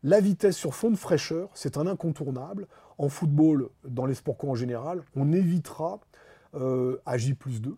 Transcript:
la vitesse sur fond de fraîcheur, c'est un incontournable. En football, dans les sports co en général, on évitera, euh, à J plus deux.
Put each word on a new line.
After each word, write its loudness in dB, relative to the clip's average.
la 6
vitesse 4
sur -4
fond 0
de 4
fraîcheur, -2
c'est -6
un 0
incontournable. -6
En 0
football, 4
dans -4
les 0
sports -6
co -4
en -2
général, -6
on 2
évitera, 0
euh, -2
à -2
J 0
plus -8
deux. -8